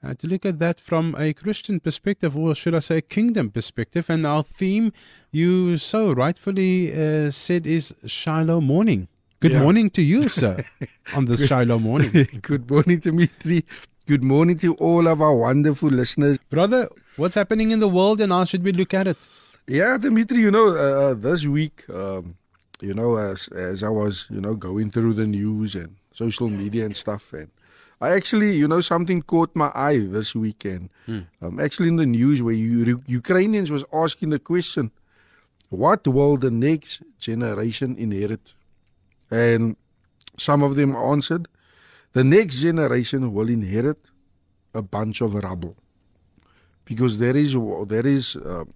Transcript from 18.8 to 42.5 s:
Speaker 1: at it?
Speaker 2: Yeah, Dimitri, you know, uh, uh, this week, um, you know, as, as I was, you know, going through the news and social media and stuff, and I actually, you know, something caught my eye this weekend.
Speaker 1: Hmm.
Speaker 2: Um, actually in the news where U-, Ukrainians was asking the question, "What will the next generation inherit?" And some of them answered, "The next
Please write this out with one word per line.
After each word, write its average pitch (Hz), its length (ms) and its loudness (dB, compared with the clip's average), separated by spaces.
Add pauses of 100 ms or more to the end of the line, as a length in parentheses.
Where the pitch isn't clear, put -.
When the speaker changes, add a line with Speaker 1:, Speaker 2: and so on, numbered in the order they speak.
Speaker 1:
at 190 140 0
it? - 200 -6 (380)
Speaker 2:
Yeah, 202 320 0
Dimitri, 226 420 2
you 214 120 6
know, 220 240 6
uh, 139 340 2
uh, 131 40 0
this 147 320 -2
week, 151 440 -2
um, 92 460 -8 (440)
you 98 140 -8
know, 117 220 0
as, 101 320 -6
as 92 340 -8
I 107 60 -4
was, 104 420 -2
you 104 100 -8
know, 104 140 -4
going 101 360 -4
through 113 240 0
the 107 120 -2
news 107 480 -2
and 87 220 -14 (160)
social 117 360 -4
media 104 360 -4
and 104 100 -8
stuff, - 380 -10
and 78 180 -16 (500)
I 131 100 -2
actually, 208 440 2
you 147 140 2
know, 165 140 2
something 170 400 -2
caught 165 340 0
my 147 180 0
eye 143 320 0
this 104 280 -6
weekend. 101 560 -8 (160)
Speaker 1:
Hmm. 110 140 -8 (200)
Speaker 2:
Um, 87 180 -10
actually 147 300 -2
in 165 80 2
the 160 80 2
news 127 380 2
where 117 120 0
U-, 117 520 0
Ukrainians 185 640 0
was 143 200 -4
asking 160 400 -2
the 147 80 0
question, 165 520 -4 (800)
"What 143 360 0
will 143 300 4
the 127 140 -2
next 143 500 -2 (180)
generation 113 800 -6
inherit?" 104 560 -6 (800)
And 117 460 2 (600)
some 143 260 2
of 139 140 0
them 139 180 2
answered, 147 540 -2 (640)
"The 131 100 2
next 143 380 4